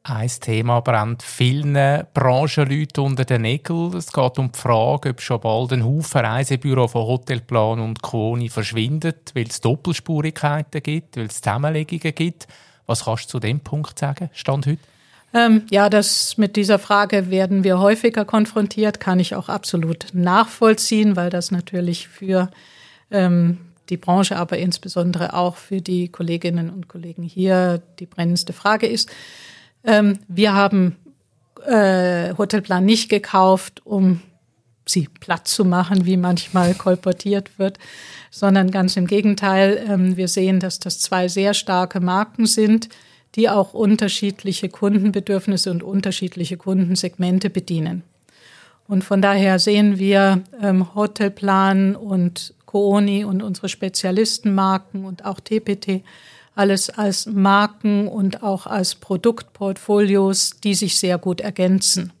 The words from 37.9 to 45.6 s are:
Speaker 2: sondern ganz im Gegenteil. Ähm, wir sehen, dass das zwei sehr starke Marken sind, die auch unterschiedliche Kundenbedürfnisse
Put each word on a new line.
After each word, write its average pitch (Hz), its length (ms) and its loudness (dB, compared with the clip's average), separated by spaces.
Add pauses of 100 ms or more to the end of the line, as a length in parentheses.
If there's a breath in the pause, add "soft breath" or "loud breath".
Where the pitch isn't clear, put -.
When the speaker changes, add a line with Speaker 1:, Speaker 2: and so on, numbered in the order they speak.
Speaker 2:
sondern 196 420 2
ganz 190 260 0
im 175 100 0
Gegenteil. 202 800 2
Ähm, 185 300 2
wir 185 100 -2
sehen, 185 320 2
dass 180 200 -4
das 185 200 -6
zwei 180 280 0
sehr 196 260 0
starke 180 480 -2
Marken 202 440 0
sind, 220 440 2 (460 soft breath)
die 214 140 2
auch 202 240 0
unterschiedliche 202 960 0
Kundenbedürfnisse 196 1040 0